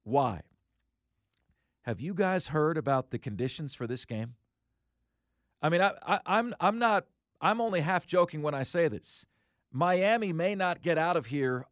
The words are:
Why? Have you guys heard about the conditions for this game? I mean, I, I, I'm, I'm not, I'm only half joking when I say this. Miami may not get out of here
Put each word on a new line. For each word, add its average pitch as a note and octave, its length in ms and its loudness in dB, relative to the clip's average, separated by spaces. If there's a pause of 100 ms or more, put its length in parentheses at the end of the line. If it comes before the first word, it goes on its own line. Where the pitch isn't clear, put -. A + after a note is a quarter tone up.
Why? A2+ 380 2 (1400)
Have A2+ 180 -6
you F#3 120 -6
guys F#3 340 0
heard D#3 300 0
about C3+ 340 0
the A#2+ 80 -4
conditions B2+ 540 -6
for A#2+ 140 -6
this B2 160 -6
game? A#2 320 -8 (1300)
I D3+ 80 2
mean, F3 120 4
I, G3 120 4 (120)
I, F#3+ 200 0
I'm, A3+ 340 0
I'm G3+ 180 2
not, A3 280 2 (340)
I'm G#3+ 220 2
only G3+ 200 0
half F3 240 0
joking F3 360 2
when D3 120 -2
I C3+ 100 -2
say E3 260 2
this. - 360 -10 (460)
Miami F#3 640 2
may F3+ 220 0
not F3+ 260 -2
get E3 160 0
out E3+ 180 2
of C3 120 -2
here B2+ 440 -2